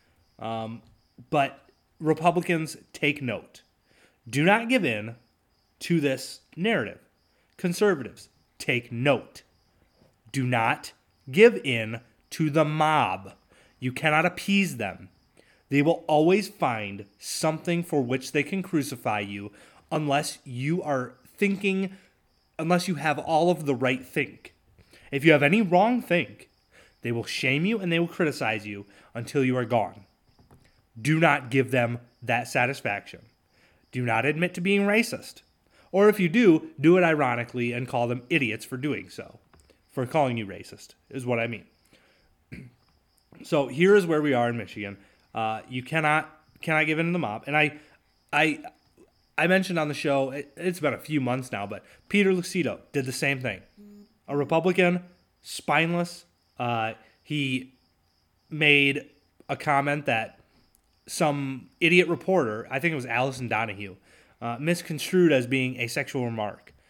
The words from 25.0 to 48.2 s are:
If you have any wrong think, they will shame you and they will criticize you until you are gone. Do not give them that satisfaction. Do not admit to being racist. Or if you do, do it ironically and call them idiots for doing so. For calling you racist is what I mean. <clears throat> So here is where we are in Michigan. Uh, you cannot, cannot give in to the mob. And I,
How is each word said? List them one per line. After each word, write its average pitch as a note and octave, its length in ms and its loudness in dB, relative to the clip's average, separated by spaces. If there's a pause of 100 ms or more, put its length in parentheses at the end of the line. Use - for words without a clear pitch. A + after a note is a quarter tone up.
If C#3 140 -2
you D#3+ 80 8
have C#3+ 100 6
any F#3 200 4
wrong G#3 400 2
think, - 480 -4 (520)
they A#2 100 -4
will A#2 120 -4
shame C#3 400 -2
you G#3+ 160 -2
and F3+ 100 -4
they E3 80 2
will E3+ 100 0
criticize A2+ 580 -2
you G2+ 200 -12 (280)
until C3 300 -2
you B2+ 120 2
are B2 80 0
gone. G#2+ 400 -2 (960)
Do D3+ 180 2
not C#3+ 320 2
give C3 200 2
them A#2+ 300 0 (220)
that A#2+ 260 -2
satisfaction. B2 760 -4 (680)
Do B2 140 -4
not A#2 220 2
admit E3 280 0
to F3+ 60 -6
being G3 220 2
racist. G#3+ 600 -2 (500)
Or G3+ 160 8
if G#3 120 4
you F3 80 4
do, E3+ 420 6 (100)
do E3 160 8
it F3+ 80 6
ironically B2 680 0
and B2 160 -4
call A#2+ 180 0
them B2 240 -4
idiots B2 340 -2
for C3 120 -10
doing B2 320 -4
so. - 300 -16 (520)
For B2+ 160 -2
calling C3 300 2
you A2 100 -4
racist - 440 -16 (180)
is B2+ 180 -10
what A#2+ 120 0
I A#2 80 0
mean. A2+ 180 -10 (880)
<clears throat> B2+ 180 -18 (720)
So C#3 260 0
here F3 280 6
is G3 80 4
where D#3+ 160 2
we D3 140 2
are A#2+ 160 2
in A#2+ 80 -6
Michigan. G2+ 400 -10 (360)
Uh, A2 320 -4
you B2+ 160 -8
cannot, D#3 480 0 (300)
cannot D#3 240 0
give D#3 140 0
in E3 80 0
to E3+ 60 0
the F3+ 60 -2
mob. A2 280 -6
And C#3+ 100 -2
I, D3+ 220 2 (560)